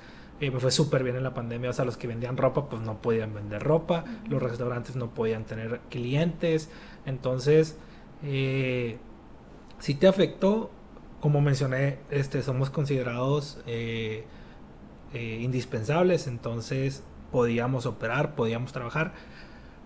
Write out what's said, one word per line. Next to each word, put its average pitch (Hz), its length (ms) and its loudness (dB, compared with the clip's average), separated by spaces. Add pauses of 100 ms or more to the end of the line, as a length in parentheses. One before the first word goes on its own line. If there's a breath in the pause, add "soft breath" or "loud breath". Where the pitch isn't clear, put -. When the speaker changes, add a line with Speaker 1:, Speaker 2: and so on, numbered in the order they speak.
(400 loud breath)
Speaker 1:
eh, 139 120 0
"Me 131 80 -2
fue 127 100 4
súper 139 340 4
bien 123 120 0
en 131 80 -2
la 127 100 -2
pandemia". 120 380 -2
O - 20 -4
sea, 131 100 0
los 120 140 -2
que - 100 -6
vendían 120 300 -4
ropa, 131 320 2
pues, 113 140 -6
no 110 180 -6
podían 113 320 2
vender 104 300 -6
ropa, 165 420 4
Speaker 2:
Ujú. 220 280 -6
Speaker 1:
los 127 100 2
restaurantes 120 520 -4
no 120 200 -2
podían 113 300 0
tener 113 340 -4 (100)
clientes, 156 800 2 (380 loud breath)
entonces, 135 680 4 (480 loud breath)
eh, 131 760 0 (840)
sí 139 160 0
te 160 120 6
afectó. 196 640 4 (520)
Como 147 200 4
mencioné, 139 560 2 (140)
este, 139 320 0
somos 131 260 0
considerados, 139 960 0
eh, 113 600 -4 (880 loud breath)
eh, 113 280 -6
indispensables, 131 880 2
entonces 127 760 -2 (280)
podíamos 120 540 4
operar, 123 500 0
podíamos 117 360 0
trabajar, 131 420 -2 (720 loud breath)